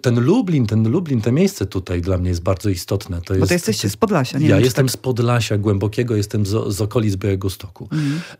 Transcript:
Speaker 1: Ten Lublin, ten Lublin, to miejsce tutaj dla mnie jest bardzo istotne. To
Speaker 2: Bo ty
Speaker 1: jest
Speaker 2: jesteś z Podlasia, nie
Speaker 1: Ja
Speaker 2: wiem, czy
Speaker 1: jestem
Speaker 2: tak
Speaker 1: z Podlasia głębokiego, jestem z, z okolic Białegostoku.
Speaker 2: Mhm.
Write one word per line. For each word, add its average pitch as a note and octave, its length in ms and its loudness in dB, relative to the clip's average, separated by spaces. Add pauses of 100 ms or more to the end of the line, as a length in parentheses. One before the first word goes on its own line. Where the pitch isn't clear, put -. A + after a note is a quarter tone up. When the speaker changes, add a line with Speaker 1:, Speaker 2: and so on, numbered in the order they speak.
Speaker 1:
Ten B2 180 2
Lublin, D#3+ 460 2
ten A2 220 2
Lublin, C#3+ 320 0
to A#2 120 0
miejsce E3 340 2
tutaj F2+ 360 -4
dla F#2 160 0
mnie F2+ 100 0
jest E2+ 140 -2
bardzo F#2+ 260 -2
istotne. F#2 540 -4
To G2 120 -4
Speaker 2:
Bo - 120 2
ty F3 80 2
Speaker 1:
jest F3 140 -2
Speaker 2:
jesteś G3+ 240 -2
z - 40 -10
Podlasia, E3 420 0
nie D3+ 80 4
Speaker 1:
Ja - 80 6
Speaker 2:
wiem, F#2+ 40 4
czy A2+ 60 6
Speaker 1:
jestem C3 220 2
Speaker 2:
tak A#2 60 -2
Speaker 1:
z - 40 -6
Podlasia A#2+ 640 0
głębokiego, G#2+ 580 0
jestem G#2 300 0
z, G#2+ 280 -2
z F2 60 -6
okolic G#2+ 360 0
Białegostoku. G2 760 -6
Speaker 2:
Mhm. D3+ 280 -2 (200)